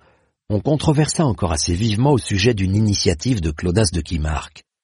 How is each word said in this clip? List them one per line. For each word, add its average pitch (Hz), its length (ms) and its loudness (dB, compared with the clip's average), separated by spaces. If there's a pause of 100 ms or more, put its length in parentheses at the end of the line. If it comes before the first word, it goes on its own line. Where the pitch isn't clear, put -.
(500)
on 104 100 0
controversa 151 680 0
encore 90 260 -2
assez 82 240 -2
vivement 113 360 2
au 131 60 4
sujet 107 360 0
d'une 98 220 0
initiative 104 680 0
de 80 100 -2
Claudas 90 420 0
de 85 80 -2
Kimark, 76 640 -6 (200)